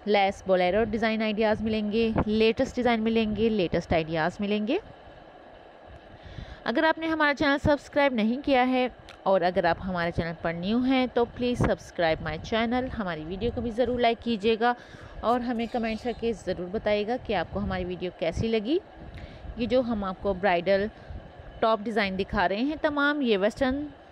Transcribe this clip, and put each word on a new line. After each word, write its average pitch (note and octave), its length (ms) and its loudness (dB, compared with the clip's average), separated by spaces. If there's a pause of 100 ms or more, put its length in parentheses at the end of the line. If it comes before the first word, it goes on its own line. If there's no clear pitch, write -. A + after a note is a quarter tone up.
Less G3+ 400 2
bolero F#3 380 4
design A3 380 0
ideas G#3+ 400 0
मिलेंगे, A3 500 0 (140)
latest A3 500 2
design A#3 240 2
मिलेंगे, A3 480 2
latest F#3 440 0
ideas D#3+ 480 0
मिलेंगे। G#3 380 0 (1900)
अगर D4 180 0
आपने D#4+ 220 0
हमारा D#4 260 2
channel C#4+ 260 2
subscribe C#4 560 2
नहीं A3 260 2
किया C4 240 4
है B3+ 260 2 (360)
और F#3+ 160 4
अगर F3+ 240 2
आप E3 140 2
हमारे F3 300 -2
channel E3+ 320 -4
पर E3+ 120 -2
न्यू F#3+ 260 -2
हैं B3+ 280 2
तो A#3+ 180 2
please A#3+ 360 -2
subscribe E3 640 0
my D#3 180 -6
channel। A#3+ 460 0
हमारी F3 340 -6
video F#3+ 260 -4
को B3 100 -6
भी A#3 100 -4
ज़रूर A#3+ 300 0
like A#3 200 2
कीजिएगा A3+ 540 2 (500)
और A#3+ 180 2
हमें A#3 260 -4
कमेंट्स A3 360 -4
करके A#3 300 -2
ज़रूर F3+ 360 -6
बताइएगा G#3 480 0
कि A#3 160 -6
आपको F3 260 -2
हमारी F#3 240 -4
video F3+ 360 -6
कैसी F3+ 280 -2
लगी। A3+ 320 0 (800)
ये A#3 80 -2
जो B3 160 4
हम A3+ 220 -2
आपको F#3+ 320 -2
bridal F#3+ 520 2 (760)
top A3 200 2
design G3+ 340 -2
दिखा G3 300 0
रहे G3 160 0
हैं, D4 160 -2
तमाम D4 440 0
ये A3+ 160 4
western C4 480 0 (240)